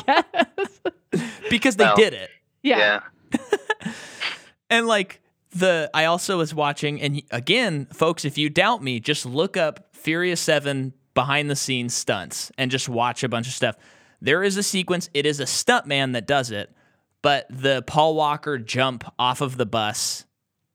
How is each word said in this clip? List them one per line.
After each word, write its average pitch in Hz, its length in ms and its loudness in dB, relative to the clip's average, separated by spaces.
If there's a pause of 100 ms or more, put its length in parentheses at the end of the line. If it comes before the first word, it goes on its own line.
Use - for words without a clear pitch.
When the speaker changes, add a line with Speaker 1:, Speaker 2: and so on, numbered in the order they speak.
Speaker 1:
guess. - 1160 -2 (100)
Speaker 2:
<laughs> - 160 -6
Because 226 260 2
they 202 80 6
Speaker 3:
Well, 104 120 6
Speaker 2:
did 190 180 6
it. 95 160 -12 (320)
Speaker 1:
Yeah. 208 380 4 (340)
Speaker 3:
yeah. - 580 -4
Speaker 2:
<laughs> - 0 - (800)
And, 233 140 4
like, 202 340 0 (300)
the, 175 420 2
I 156 120 4
also 175 340 0
was 160 160 -2
watching, 147 460 -2
and 143 140 -2
y-, 139 80 -6 (100)
again, 160 540 0
folks, - 380 -2
if 143 140 -4
you 151 100 0
doubt 196 360 2
me, 123 160 -4
just 147 260 -4
look 156 300 -2
up 160 400 -2
Furious 170 440 -2
Seven 139 520 0 (200)
behind 143 380 0
the 139 60 -2
scenes 123 360 -2
stunts - 640 -4
and 131 140 -2
just 131 180 -2
watch 120 360 -2
a 123 40 -2
bunch 117 200 -4
of 127 40 -8
stuff. 117 220 0 (460)
There 160 240 2
is 196 120 0
a 202 60 -2
sequence, 180 500 -2
it 143 140 0
is 147 140 0
a 160 40 -2
stuntman 143 680 0
that 117 160 -4
does 131 240 0
it, 101 200 -8 (480)
but 139 300 4
the 131 320 0
Paul 156 320 2
Walker 151 440 -2
jump 123 440 -2 (160)
off 123 220 2
of 131 160 -2
the 123 100 0
bus 107 580 -4 (500)